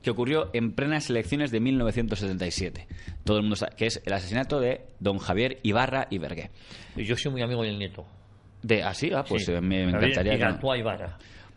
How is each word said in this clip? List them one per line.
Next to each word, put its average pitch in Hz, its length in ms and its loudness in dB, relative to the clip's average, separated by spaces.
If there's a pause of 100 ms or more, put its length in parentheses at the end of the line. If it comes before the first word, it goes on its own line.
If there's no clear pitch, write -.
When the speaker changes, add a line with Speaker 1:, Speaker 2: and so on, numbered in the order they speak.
Speaker 1:
que 127 80 0
ocurrió 123 420 0
en 117 220 0
plenas 147 340 0
elecciones 135 420 0
de 113 100 2
mil 131 180 4
novecientos 110 400 2
setenta 92 280 -2
y 87 40 -2
siete. - 360 -4 (380)
Todo 104 140 4
el 104 60 2
mundo 104 120 2
sabe - 200 -4
que 110 100 0
es - 180 -2
el 95 80 -2
asesinato 110 480 0
de 127 220 0 (180)
don 98 160 2
Javier 107 460 0
Ibarra 123 480 2
y 101 80 -2
Bergué. 76 320 -8 (460)
Speaker 2:
Y 113 80 -4
yo 117 120 0
soy 139 160 -2
muy 127 80 -2
amigo 117 220 0
del 104 160 -2
nieto. 98 260 -6 (600)
Speaker 1:
De, 110 200 4
¿ah, 95 100 -2
sí? 156 180 -2
Ah, 139 160 0
pues, 107 180 0
Speaker 2:
Sí. 87 40 2
Speaker 1:
eh, 87 100 2
me, 92 260 2
me 90 40 4
Speaker 2:
Javier 107 200 4
Speaker 1:
encantaría 104 240 2
que 113 40 2
Speaker 2:
Igartua 120 400 2
Ibarra. 95 400 -4 (380)